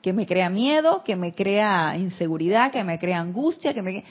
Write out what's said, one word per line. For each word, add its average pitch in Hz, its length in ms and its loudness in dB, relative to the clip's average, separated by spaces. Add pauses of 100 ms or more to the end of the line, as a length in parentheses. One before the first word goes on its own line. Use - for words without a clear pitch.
que 185 100 -2
me 196 140 -2
crea 180 240 2
miedo, 302 540 2
que 202 120 -2
me 175 180 -4
crea 196 600 2
inseguridad, 180 720 0
que 233 140 -4
me 165 140 -4
crea 175 220 -2
angustia, 254 540 -2
que 214 80 -6
me, 185 280 -6